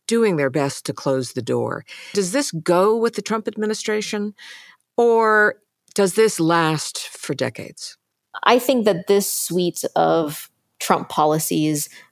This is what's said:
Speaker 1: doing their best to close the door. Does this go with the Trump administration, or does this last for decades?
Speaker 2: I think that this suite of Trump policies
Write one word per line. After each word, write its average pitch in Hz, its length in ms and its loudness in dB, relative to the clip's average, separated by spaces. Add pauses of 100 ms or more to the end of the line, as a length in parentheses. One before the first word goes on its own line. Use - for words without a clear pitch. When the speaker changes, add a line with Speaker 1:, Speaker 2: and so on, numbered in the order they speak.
Speaker 1:
doing 220 300 2
their 143 120 0
best 139 380 -4
to 143 60 -6
close 131 400 -2
the 127 100 -6
door. 120 420 -4 (280)
Does 190 180 -2
this 277 200 -2
go 180 460 2
with 226 160 0
the 214 80 -6
Trump 220 260 -4
administration, 214 840 -4 (640)
or 220 580 4 (400)
does 196 200 2
this 220 240 4
last 160 680 0
for - 260 -8
decades? - 640 -8 (460)
Speaker 2:
I 240 160 6
think 247 260 2
that 180 220 0
this 202 240 2
suite 175 520 -2 (120)
of 160 540 0 (300)
Trump - 300 0
policies 156 800 0 (220)